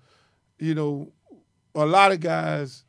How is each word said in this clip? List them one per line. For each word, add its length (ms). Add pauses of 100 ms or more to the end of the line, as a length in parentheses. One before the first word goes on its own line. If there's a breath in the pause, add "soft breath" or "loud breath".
(580 soft breath)
you 160
know, 360 (640)
a 120
lot 260
of 80
guys 680